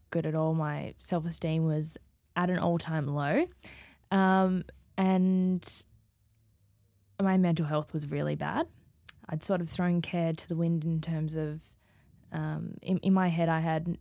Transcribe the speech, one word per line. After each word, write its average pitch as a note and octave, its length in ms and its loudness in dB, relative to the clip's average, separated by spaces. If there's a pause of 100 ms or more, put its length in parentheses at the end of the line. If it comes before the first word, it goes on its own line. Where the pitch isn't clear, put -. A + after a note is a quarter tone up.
(100)
good E3 160 -2
at D#3 80 -2
all. D#3+ 220 2
My D3+ 420 -4
self-esteem D#3+ 680 -2
was D#3 320 -2 (380)
at F3+ 140 0
an F3+ 80 0
all-time E3 500 0
low. D3 380 0 (680)
Um, F#3+ 520 4 (340)
and F#3 880 2 (1400)
my F#3+ 160 4
mental E3+ 280 4
health D3+ 280 -2
was D3 160 -4
really D3 260 -2
bad. D3+ 300 -2 (640)
I'd D#3 160 -6
sort F#3 180 0
of E3 80 -6
thrown F3 320 0
care E3 320 -2
to - 140 -8
the E3+ 80 -4
wind E3 300 0
in D#3+ 160 -2
terms D#3 340 -4
of, D#3 280 -6 (680)
um, D#3 500 -6
in, F#3 180 0
in F#3+ 140 4
my F#3 140 4
head, E3 220 2
I D#3+ 100 2
had E3 420 -2